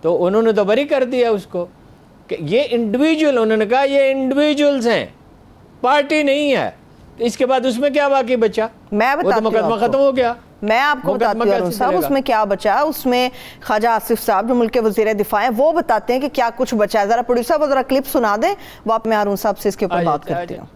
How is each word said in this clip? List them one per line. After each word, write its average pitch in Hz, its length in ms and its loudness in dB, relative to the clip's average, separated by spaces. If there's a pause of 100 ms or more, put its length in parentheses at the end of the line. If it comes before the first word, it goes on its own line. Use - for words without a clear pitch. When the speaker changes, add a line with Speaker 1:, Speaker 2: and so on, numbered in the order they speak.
Speaker 1:
तो 170 140 0
उन्होंने 208 360 2
तो 202 120 2
बरी 220 200 0
कर 285 200 0
दिया 247 260 0
उसको 180 340 -4 (640)
कि - 140 -6
ये 190 220 0
इंडिविजुअल, 254 760 0
उन्होंने 220 280 2
कहा 247 160 2
ये 277 280 2
इंडिविजुअल्स 277 760 2
हैं, 175 280 -2 (680)
पार्टी 294 400 2
नहीं 285 280 2
है। 165 180 0 (500)
तो 226 60 -4
इसके 240 220 0
बाद 254 200 0
उसमें 262 260 0
क्या 285 160 2
बाकी 262 280 2
बचा? 220 340 0 (220)
Speaker 2:
मैं 226 220 2
Speaker 1:
वो 311 80 -2
तो 269 60 0
Speaker 2:
बताती 220 160 2
हूँ 220 80 0
Speaker 1:
मुकदमा 226 220 0
Speaker 2:
आपको। 220 140 0
Speaker 1:
खत्म 269 100 0
हो 277 140 4
गया। 240 240 0 (280)
Speaker 2:
मैं 220 140 2
आपको 277 300 0
Speaker 1:
मुकदमा 214 200 0
Speaker 2:
बताती 214 100 -2
हूँ 233 80 0
Speaker 1:
कैसे 196 80 2
Speaker 2:
हारून 180 160 -2
साहब, 254 200 -2
Speaker 1:
चलेगा? 320 160 0
Speaker 2:
उसमें 269 160 0
क्या 214 220 0
बचा। 202 380 0
उसमें 254 480 -2 (320)
ख्वाजा 220 300 0
आसिफ 220 280 -2
साहब 214 280 0
जो 254 60 0
मुल्क 233 180 0
के 247 80 2
वज़ीर 220 320 0
दिफा 208 280 -2
हैं 247 100 0
वो 269 220 2
बताते 247 400 0
हैं 262 100 0
कि 285 80 -4
क्या 233 200 -2
कुछ 254 240 -4
बचा 208 260 0
है। 202 80 0
ज़रा 233 140 0
प्रोड्यूसर 247 360 0
वो 294 100 0
ज़रा 269 140 2
क्लिप 269 240 0
सुना 220 300 0
दें, 320 160 0 (340)
वो 214 60 0
आप, 220 140 -2
मैं 220 100 0
हारून 202 200 0
साहब 202 200 -2
से - 120 -4
इसके 196 160 -4
ऊपर 180 120 -2
Speaker 1:
आ 175 60 0
Speaker 2:
बात 156 260 -2
Speaker 1:
जाइए, 170 80 -4
आ 175 40 -6
Speaker 2:
करती 175 140 -10
Speaker 1:
जाइए। - 60 -14
Speaker 2:
हूँ। - 160 -18